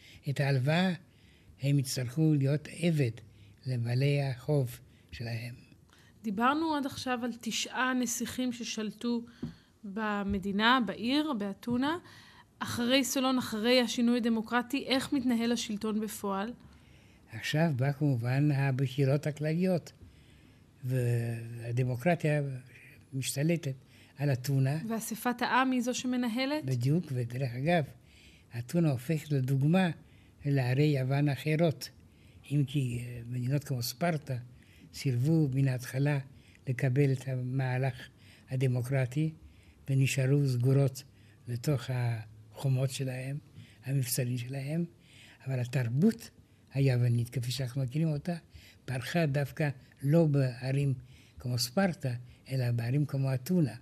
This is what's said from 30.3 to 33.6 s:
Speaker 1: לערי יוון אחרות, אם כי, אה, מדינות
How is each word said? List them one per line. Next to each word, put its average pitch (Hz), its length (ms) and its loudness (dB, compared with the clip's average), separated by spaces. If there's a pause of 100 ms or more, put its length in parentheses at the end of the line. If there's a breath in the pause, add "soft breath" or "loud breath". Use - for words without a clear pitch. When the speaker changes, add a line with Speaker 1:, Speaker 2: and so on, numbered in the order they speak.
Speaker 1:
לערי 135 400 2
יוון 139 440 2
אחרות, 156 600 0 (600 soft breath)
אם 143 140 2
כי, 123 340 -2
אה, 120 260 -10
מדינות 127 380 -2